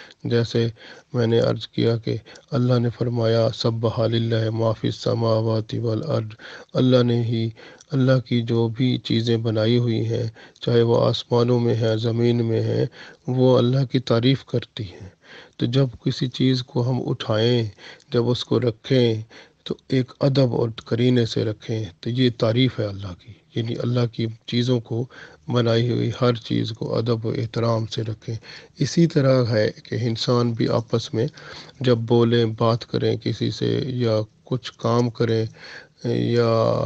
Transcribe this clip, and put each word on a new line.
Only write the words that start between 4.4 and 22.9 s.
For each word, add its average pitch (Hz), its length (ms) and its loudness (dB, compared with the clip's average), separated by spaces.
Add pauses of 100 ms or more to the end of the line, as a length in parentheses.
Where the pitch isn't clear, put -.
मा 113 220 0
फ़िस 117 320 -4
समावाति 113 720 0
वल 110 240 -2
अर्द।" 110 340 -4 (400)
अल्लाह 127 280 4
ने 120 200 2
ही, 113 300 -2 (400)
अल्लाह 131 260 4
की 120 220 -2
जो 117 280 0
भी 123 280 0
चीज़ें 117 460 0
बनाई 110 340 2
हुई 113 260 0
हैं, 113 280 -4 (300)
चाहे 120 200 4
वो 117 140 4
आसमानों 120 640 2
में 117 160 2
हैं, 113 220 0
ज़मीन 117 440 2
में 113 200 0
हैं, 117 280 0 (400)
वो 127 260 4
अल्लाह 123 300 2
की 127 140 -2
तारीफ़ 120 520 2
करती - 320 -6
हैं। 90 280 -14 (480)
तो 131 80 0
जब 127 240 2 (120)
किसी 135 240 -2
चीज़ 127 360 0
को - 180 -4
हम 123 200 -2
उठाएं, 113 720 0 (420)
जब 117 140 0
उसको - 300 -2
रखें, 117 680 0 (400)
तो - 120 -8 (140)
एक 131 200 0 (100)
अदब 135 320 2
और 117 200 0 (140)
करीने 120 380 2
से - 180 -2
रखें, 107 480 -6 (120)
तो 117 60 -6
ये 123 200 2
तारीफ़ 117 520 0
है 107 60 -2
अल्लाह 98 260 -10